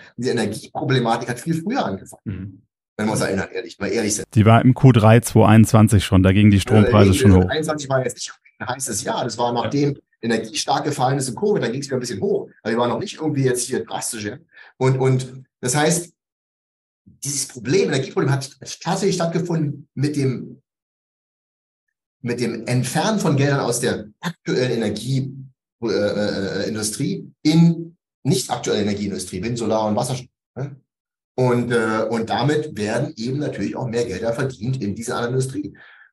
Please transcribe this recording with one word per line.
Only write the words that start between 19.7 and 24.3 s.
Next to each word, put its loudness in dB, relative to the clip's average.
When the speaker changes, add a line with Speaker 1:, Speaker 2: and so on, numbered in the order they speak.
Speaker 1:
mit -2
dem, -4
mit -4
dem -4
Entfernen 0
von 2
Geldern 2
aus -2
der -4
aktuellen -4